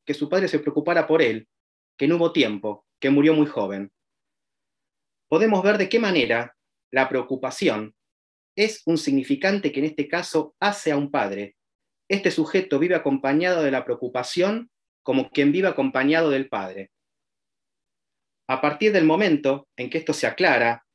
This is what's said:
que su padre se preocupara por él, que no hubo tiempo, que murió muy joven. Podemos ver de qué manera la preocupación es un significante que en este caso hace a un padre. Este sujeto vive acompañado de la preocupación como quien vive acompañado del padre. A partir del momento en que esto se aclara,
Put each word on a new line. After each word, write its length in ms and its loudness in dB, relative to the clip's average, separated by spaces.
que 80 -4
su 160 -6
padre 200 0
se 100 0
preocupara 480 -2
por 140 4
él, 260 -2
que 100 0
no 100 4
hubo 140 2
tiempo, 540 -2
que 100 0
murió 240 6
muy 140 2
joven. 440 -6
Podemos 340 2
ver 140 4
de 120 0
qué 100 2
manera 560 0
la 180 2
preocupación 880 -4
es 300 -2
un 120 2
significante 760 -2
que 80 -6
en 60 0
este 220 -4
caso 520 -4
hace 320 -2
a 60 0
un 120 -4
padre. 460 -4
Este 220 0
sujeto 480 0
vive 160 0
acompañado 680 0
de 80 0
la 140 -2
preocupación 840 -4
como 260 0
quien 220 2
vive 160 2
acompañado 600 0
del 200 -2
padre. 420 -10
A 140 -4
partir 320 2
del 100 4
momento 720 2
en 140 -8
que 80 -4
esto 160 -2
se 120 -4
aclara, 680 2